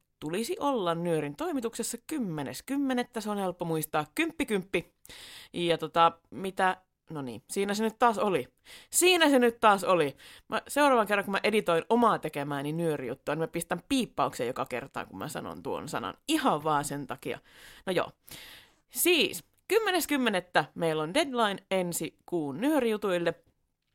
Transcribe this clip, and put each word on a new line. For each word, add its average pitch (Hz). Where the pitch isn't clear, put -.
tulisi 196
olla 214
nyörin 160
toimituksessa 247
kymmenes 156
kymmenettä, 262
se 208
on 208
helppo 185
muistaa, 156
kymppi 311
kymppi. 185
Ja 170
tota, 165
mitä, 185
no 151
niin, 123
siinä 196
se 214
nyt 220
taas 233
oli. 180
Siinä 339
se 277
nyt 233
taas 202
oli. 156
Mä, 220
seuraavan 262
kerran, 202
kun 196
mä 196
editoin 180
omaa 233
tekemääni 143
nyörijuttua, 147
niin 160
mä 156
pistän -
piippauksen 143
joka 127
kerta, 123
kun 95
mä 95
sanon 87
tuon 92
sanan. 123
Ihan 233
vaan 147
sen 143
takia. -
No 190
joo. 165
Siis, -
kymmenes 381
kymmenettä 208
meillä 160
on 160
deadline 240
ensi 175
kuun 151
nyörijutuille. 214